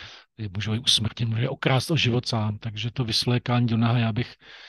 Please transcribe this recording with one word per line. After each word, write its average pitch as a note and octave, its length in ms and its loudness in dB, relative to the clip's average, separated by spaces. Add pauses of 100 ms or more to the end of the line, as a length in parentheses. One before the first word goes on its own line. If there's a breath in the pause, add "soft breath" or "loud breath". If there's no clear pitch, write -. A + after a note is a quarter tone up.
(380 loud breath)
je G#2 160 -8
můžou G#2 200 -2
i A2 60 -2
usmrtit, A2+ 500 0
může A2+ 120 0
je C3+ 80 0
okrást C3 420 2
o B2 60 2
život A#2+ 300 2
sám. G#2+ 300 -2
Takže A2 340 -8
to C3 120 -2
vysvlékání A#2+ 640 2
do A2+ 100 2
naha, A#2 200 4
já A2+ 140 2
bych, A2+ 220 -4 (360 loud breath)